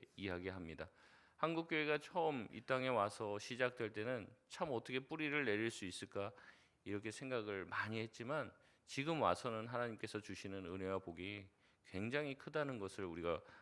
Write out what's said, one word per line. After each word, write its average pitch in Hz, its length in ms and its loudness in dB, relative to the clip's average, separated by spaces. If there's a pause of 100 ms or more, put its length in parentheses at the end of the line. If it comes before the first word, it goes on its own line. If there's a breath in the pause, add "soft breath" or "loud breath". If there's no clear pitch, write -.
(140)
이야기합니다. 90 760 -4 (480 loud breath)
한국 165 320 2
교회가 151 300 4
처음 151 540 0
이 110 80 -8
땅에 131 280 2
와서 104 520 4
시작될 123 520 0
때는 110 360 -2 (200)
"참 170 220 -2
어떻게 127 300 0
뿌리를 147 440 0
내릴 110 280 6
수 - 120 -6
있을까?" 98 480 -2 (520 loud breath)
이렇게 101 260 -2
생각을 107 540 -2
많이 107 340 -2
했지만, 113 540 -4 (340 soft breath)
지금 147 340 0
와서는 110 460 4
하나님께서 120 540 -2
주시는 98 460 -6
은혜와 95 340 0
복이 95 440 -6 (420 soft breath)
굉장히 131 480 -2
크다는 143 440 -2
것을 98 260 -2
우리가 82 360 2 (220 loud breath)